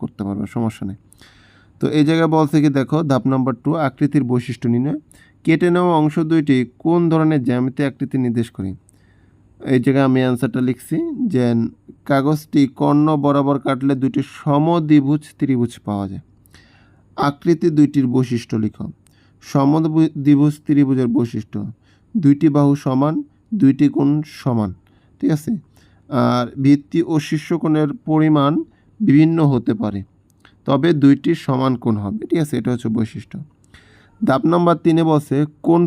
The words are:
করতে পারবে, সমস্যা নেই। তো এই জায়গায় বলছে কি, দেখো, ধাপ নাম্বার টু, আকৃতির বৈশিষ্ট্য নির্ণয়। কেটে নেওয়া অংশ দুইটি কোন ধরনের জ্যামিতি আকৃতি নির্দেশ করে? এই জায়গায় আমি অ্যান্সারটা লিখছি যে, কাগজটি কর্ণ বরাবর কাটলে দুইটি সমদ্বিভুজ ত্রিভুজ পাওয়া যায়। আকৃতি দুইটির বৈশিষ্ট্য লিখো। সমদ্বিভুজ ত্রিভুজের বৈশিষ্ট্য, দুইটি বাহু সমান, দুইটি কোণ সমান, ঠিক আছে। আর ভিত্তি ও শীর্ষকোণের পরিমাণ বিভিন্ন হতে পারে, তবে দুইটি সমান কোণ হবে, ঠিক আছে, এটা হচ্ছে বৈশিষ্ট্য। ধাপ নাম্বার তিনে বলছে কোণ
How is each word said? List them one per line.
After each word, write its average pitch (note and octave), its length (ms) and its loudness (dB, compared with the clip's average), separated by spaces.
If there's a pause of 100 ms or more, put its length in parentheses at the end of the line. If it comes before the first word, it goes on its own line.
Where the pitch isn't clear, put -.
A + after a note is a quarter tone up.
করতে - 260 -10
পারবে, G2+ 180 -6 (100)
সমস্যা A2+ 340 -6
নেই। F#2+ 80 -12 (840)
তো - 60 -4 (120)
এই D3+ 100 4
জায়গায় E3 300 2
বলছে D#3 260 2
কি, D3+ 60 4 (100)
দেখো, C3 180 -2 (140)
ধাপ B2 120 0 (100)
নাম্বার C3 200 0 (100)
টু, C#3+ 80 -2 (160)
আকৃতির C#3 440 -2
বৈশিষ্ট্য B2 420 -4
নির্ণয়। C#3+ 280 -2 (440)
কেটে D#3+ 300 2
নেওয়া F3+ 260 2
অংশ D3+ 140 0 (160)
দুইটি C#3+ 240 2 (280)
কোন E3+ 280 2
ধরনের D#3 320 2
জ্যামিতি B2+ 460 -2
আকৃতি - 360 -6
নির্দেশ A#2 300 -2
করে? F#2+ 140 -6 (1040)
এই C3 100 4
জায়গায় C#3 260 2
আমি C3 140 2
অ্যান্সারটা B2+ 460 -2
লিখছি C3 260 -6 (380)
যে, B2+ 100 2 (680)
কাগজটি D3 520 0 (180)
কর্ণ D3 280 2 (160)
বরাবর C#3+ 420 0
কাটলে C#3 360 0
দুইটি C3+ 200 -2 (180)
সমদ্বিভুজ D3+ 840 2 (160)
ত্রিভুজ B2 340 -2 (140)
পাওয়া G2+ 240 -4
যায়। F#2 120 -14 (920)
আকৃতি D#3 520 -2 (100)
দুইটির C#3+ 300 2
বৈশিষ্ট্য A#2+ 560 -2
লিখো। G#2+ 220 -6 (680)
সমদ্বিভুজ D3 1040 2 (100)
ত্রিভুজের C3+ 520 2
বৈশিষ্ট্য, A2+ 420 -6 (560)
দুইটি C#3+ 400 2
বাহু C#3+ 160 2 (140)
সমান, C#3 280 0 (480)
দুইটি C#3 240 4 (100)
কোণ C#3+ 140 0 (320)
সমান, A2+ 280 -2 (500)
ঠিক - 180 0
আছে। - 140 -6 (580)
আর B2 360 0 (180)
ভিত্তি C#3+ 360 2 (120)
ও - 20 -4 (140)
শীর্ষকোণের D#3 600 -2 (200)
পরিমাণ D3+ 420 2 (480)
বিভিন্ন D#3+ 380 4 (140)
হতে A#2+ 300 0
পারে, G2+ 180 -6 (680)
তবে C#3 220 2 (140)
দুইটি C#3+ 280 2 (140)
সমান C3 280 0 (100)
কোণ A2+ 200 0
হবে, G#2 260 -6
ঠিক E3+ 160 0
আছে, D3 140 -10
এটা A#2 140 -4
হচ্ছে A#2+ 240 -6
বৈশিষ্ট্য। - 400 -8 (840)
ধাপ C3 240 0
নাম্বার E3+ 300 2 (100)
তিনে E3 180 2
বলছে D3+ 320 0 (320)
কোণ E3+ 200 4